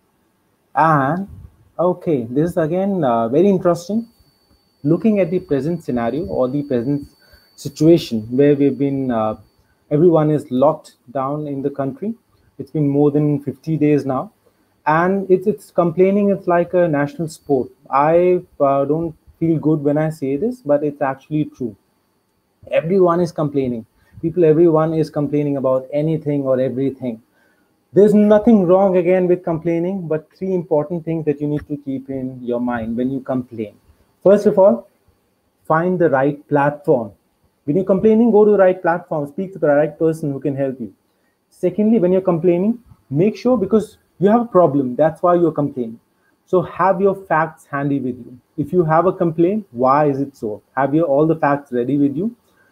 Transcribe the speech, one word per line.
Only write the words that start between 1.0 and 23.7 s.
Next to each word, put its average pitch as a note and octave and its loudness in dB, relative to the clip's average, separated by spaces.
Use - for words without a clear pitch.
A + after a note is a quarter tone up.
okay, E3+ -2
this D3+ -2
is F3 -12
again, F3+ -2
uh, A#2 0
very D#3+ 2
interesting. F#3 -2
Looking F3 2
at E3+ 0
the F3+ 0
present D#3+ -4
scenario B2 -4
or B2+ -2
the C#3+ -4
present C#3 -4
situation D#3 0
where C#3+ 2
we've C3+ 0
been, C3+ -4
uh, A2 -2
everyone D#3 4
is D3 -2
locked C#3 0
down C#3+ -6
in C#3 -8
the C#3 -4
country. C#3 -6
It's - -14
been D3+ 0
more C#3+ 4
than D3 0
fifty - -6
days D3 2
now. C3+ -6
And F3+ 0
it's, F#3 2
it's - -4
complaining, F#3+ 2
it's F#3+ -4
like F3 0
a F3 2
national D3 -2
sport. C3 -4
I, E3+ 2
uh, C#3 2
don't D#3 -4
feel E3 0
good D3+ 0
when C#3+ 0
I D#3 0
say C#3 -4
this, A#3 -6
but C#3+ 0
it's D3 -6
actually D3+ -4
true. A#2 -10
Everyone F3 2
is E3+ -2
complaining. C3 -4